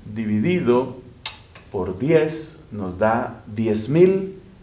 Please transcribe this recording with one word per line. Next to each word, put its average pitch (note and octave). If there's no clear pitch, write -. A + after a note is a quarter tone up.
dividido B2
por F#2
diez D#3
nos F#2
da A#2
diez A2
mil F#3+